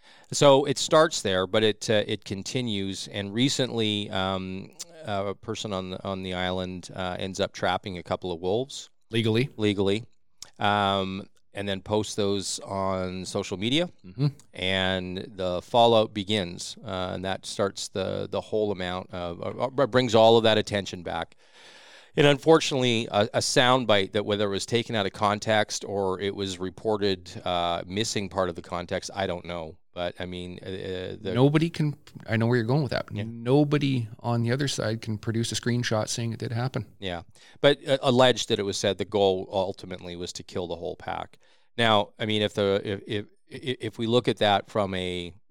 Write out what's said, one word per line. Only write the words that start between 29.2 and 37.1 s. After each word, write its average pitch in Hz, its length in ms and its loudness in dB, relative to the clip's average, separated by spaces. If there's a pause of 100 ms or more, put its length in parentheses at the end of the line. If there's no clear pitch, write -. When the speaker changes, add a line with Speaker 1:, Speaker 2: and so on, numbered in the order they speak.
Speaker 1:
don't 87 160 -6
know. 82 320 -10 (160)
But 87 280 -6
I 90 60 -6
mean, 90 360 -10
uh, 98 60 -12
uh, 95 540 -8
the 95 120 -4
Speaker 2:
Nobody 151 360 4
can. 151 260 -2 (320)
I 110 80 0
know 113 100 2
where 123 100 2
you're 113 100 0
going 139 160 2
with 127 100 -4
that. - 180 -4
Speaker 1:
Yeah. 101 160 -6
Speaker 2:
Nobody 135 800 2 (140)
on 117 220 -2
the 117 100 0
other 139 160 -2
side 113 320 -4
can 110 160 -6
produce 113 360 -4
a - 20 -6
screenshot 117 540 0
saying 117 260 -4
it - 40 -10
did 104 140 -6
happen. 120 320 -4 (140)
Speaker 1:
Yeah, 90 240 -6 (400)